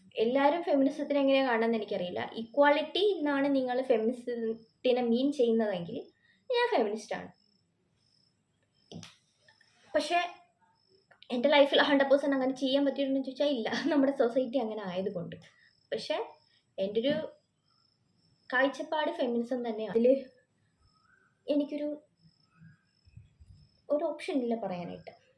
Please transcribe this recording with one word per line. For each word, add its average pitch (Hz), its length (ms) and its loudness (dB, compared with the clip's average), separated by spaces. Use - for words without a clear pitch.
എല്ലാവരും 277 480 2
ഫെമിനിസത്തിനെ 285 580 0
എങ്ങനെയാണ് 269 280 2
കാണുന്നതെന്ന് 226 300 0
എനിക്കറിയില്ല. 190 420 -6
ഇക്വാളിറ്റി 294 720 2
എന്നാണ് 294 400 0
നിങ്ങൾ 254 340 0
ഫെമിനിസത്തിനെ 240 1200 -2
മീൻ 240 300 2
ചെയ്യുന്നതെങ്കിൽ 226 640 0
ഞാൻ 480 180 2
ഫെമിനിസ്റ്റ് 226 460 -2
ആണ്. 180 140 -10
പക്ഷേ 339 260 0
എൻ്റെ 247 180 2
ലൈഫിൽ 285 320 6
ഹൺഡ്രഡ് 277 300 4
പെർസെന്റ് 277 260 4
അങ്ങനെ 262 200 -2
ചെയ്യാൻ 277 280 2
പറ്റിയിട്ടുണ്ടെന്ന് 269 440 -2
ചോദിച്ചാൽ 285 220 -2
ഇല്ല, 226 180 -2
നമ്മുടെ 277 280 2
സൊസൈറ്റി 254 440 0
അങ്ങനെ 214 260 -4
ആയതുകൊണ്ട്. 185 520 -6
പക്ഷേ 302 240 -4
എൻ്റെ 214 220 -2
ഒരു 285 140 2
കാഴ്ചപ്പാട് 294 600 0
ഫെമിനിസം 240 500 -4
തന്നെയാണ്. 220 300 -6
അതിൽ 233 140 4
എനിക്കൊരു, 294 420 -2
ഒരു 294 160 0
ഓപ്ഷൻ 302 340 -6
ഇല്ല 233 180 -2
പറയാനായിട്ട്. 180 560 -10